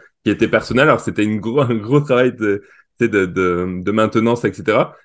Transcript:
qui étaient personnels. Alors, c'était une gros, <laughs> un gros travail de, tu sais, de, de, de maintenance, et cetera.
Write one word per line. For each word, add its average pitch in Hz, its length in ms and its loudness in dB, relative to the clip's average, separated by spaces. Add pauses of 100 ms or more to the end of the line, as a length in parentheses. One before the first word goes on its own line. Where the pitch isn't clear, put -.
(220)
qui 110 80 0
étaient 110 160 2
personnels. 117 420 2
Alors, 123 120 2
c'était 104 240 -2
une 107 160 -2
gros, 113 200 -2
<laughs> 123 120 0
un - 20 0
gros 113 240 0
travail 127 380 2
de, 101 260 -2 (360)
tu 120 80 2
sais, - 20 -4
de, 101 160 2
de, 90 580 -2
de 95 80 -4
maintenance, 110 540 0
et 104 80 -2
cetera. 107 420 -2 (100)